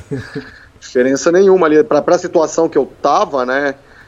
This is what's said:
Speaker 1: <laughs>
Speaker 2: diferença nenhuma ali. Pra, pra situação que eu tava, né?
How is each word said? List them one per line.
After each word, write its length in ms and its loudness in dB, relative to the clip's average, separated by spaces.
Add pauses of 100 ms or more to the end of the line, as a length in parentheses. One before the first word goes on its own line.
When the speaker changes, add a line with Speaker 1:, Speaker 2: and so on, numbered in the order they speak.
(120)
Speaker 1:
<laughs> 680 -14
Speaker 2:
diferença 540 -2
nenhuma 360 4
ali. 140 4
Pra, 200 2
pra 160 0
situação 500 -2
que 100 -2
eu 140 -2 (100)
tava, 440 -2
né? 300 -4 (320)